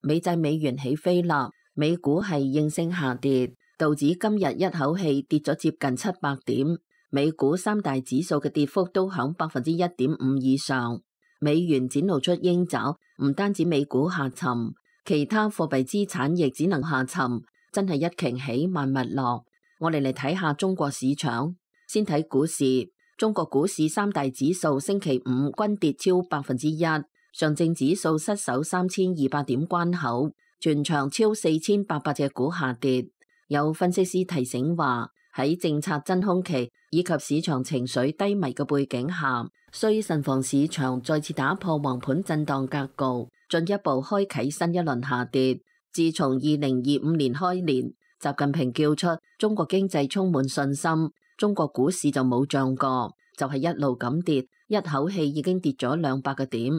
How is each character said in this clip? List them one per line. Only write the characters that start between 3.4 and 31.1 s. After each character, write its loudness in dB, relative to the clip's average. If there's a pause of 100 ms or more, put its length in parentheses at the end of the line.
道 2
指 2
今 0
日 0
一 0
口 0
氣 0
跌 0
咗 -2
接 0
近 0
七 -4 (120)
百 -2 (100)
點， 0 (320)
美 2
股 2
三 -2
大 -2
指 -2
數 -2
嘅 -2
跌 2
幅 0
都 0
響 -2
百 -4
分 -4
之 0
一 0
點 0
五 0
以 4
上。 -2 (380)
美 2
元 2
展 0
露 2
出 0
鷹 2
爪， -2 (260)
唔 2
單 0
止 0
美 2
股 0
下 -2
沉， -4 (320)
其 0
他 0
貨 -2
幣 2
資 -2
產 0
亦 2
只 -2
能 0
下 0
沉， -2 (280)
真 -2
係 0
一 0
頃 -4
起 -2
萬 -2
物 -2
落。 -2 (360)
我 0
哋 0
嚟 0
睇 -2
下 0
中 0
國 0
市 0
場， -2 (320)
先 0
睇 0
股 2
市。 2 (300)
中 2
國 0
股 2
市 0
三 0
大 0
指 0
數 0
星 -2
期 0
五 0
均 0
跌 2
超 2
百 -2
分 -2
之 0
一， -4 (540)
上 2
證 2
指 2
數 0
失 -2
守 -2
三 0
千 0
二 0
百 -2
點 0
關 0
口， 0 (280)
全 2
場 0